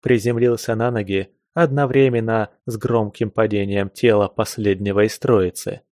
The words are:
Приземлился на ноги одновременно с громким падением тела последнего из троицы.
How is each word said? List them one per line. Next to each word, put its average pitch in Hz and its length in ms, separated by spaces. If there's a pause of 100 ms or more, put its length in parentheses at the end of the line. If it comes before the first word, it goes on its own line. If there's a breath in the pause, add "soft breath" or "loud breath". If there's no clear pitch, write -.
Приземлился 120 720
на 113 160
ноги 98 400 (240)
одновременно 131 960 (160)
с 117 100
громким 110 540
падением 101 600
тела 104 360
последнего 101 800
из 110 140
троицы. 101 640 (120)